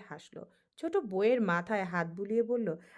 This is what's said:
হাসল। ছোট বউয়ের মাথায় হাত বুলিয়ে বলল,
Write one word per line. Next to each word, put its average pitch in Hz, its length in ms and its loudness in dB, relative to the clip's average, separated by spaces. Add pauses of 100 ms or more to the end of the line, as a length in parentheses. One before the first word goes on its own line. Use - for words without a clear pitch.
হাসল। - 340 -16 (340)
ছোট 330 200 -2
বউয়ের 226 440 2
মাথায় 190 420 0
হাত 175 240 -2
বুলিয়ে 202 360 0
বলল, 226 320 0 (220)